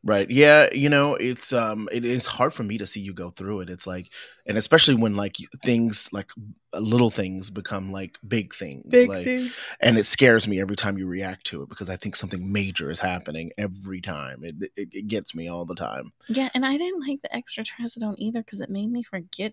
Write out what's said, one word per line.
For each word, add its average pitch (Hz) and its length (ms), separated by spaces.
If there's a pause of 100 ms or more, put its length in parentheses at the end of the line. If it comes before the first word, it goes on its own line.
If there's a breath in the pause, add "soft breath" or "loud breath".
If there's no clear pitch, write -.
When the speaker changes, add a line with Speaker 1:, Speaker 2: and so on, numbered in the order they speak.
Speaker 1:
Right. 101 260
Yeah, 147 420
you 139 160
know, 143 280
it's, 123 360
um, 110 380
it 120 140
is 120 220
hard 147 280
for - 80
me 107 160
to 101 80
see - 140
you 98 120
go 90 160
through 95 340
it. 87 80
It's 90 180
like, 90 240 (340 loud breath)
and 104 100
especially 147 380
when, 113 220
like, 101 240
y-, - 60 (180)
things, 117 480
like, 101 180 (420)
uh, 78 60
little 113 320
things 95 400
become, 98 400
like, 95 260 (120)
big 110 260
things, 69 340
Speaker 2:
Big 247 200
Speaker 1:
like, 185 160
Speaker 2:
things. 254 260 (300 loud breath)
Speaker 1:
and 117 180
it 104 80
scares 117 400
me 98 140
every 98 160
time 98 200
you 95 120
react 92 380
to 76 160
it 71 60
because 92 220
I 92 60
think - 180
something 95 380
major 98 360
is 82 120
happening 85 580
every 95 420
time. 71 440
It, 82 100 (220)
it, 101 160
it 101 160
gets 107 260
me 82 140
all 87 160
the 85 100
time. 65 380 (160)
Speaker 2:
Yeah, 262 260
and 254 100
I 269 120
didn't 349 280
like 277 180
the - 120
extra 220 300
trazodone 233 520
either 226 280
'cause 196 160
it - 100
made 208 220
me 240 100
forget 190 500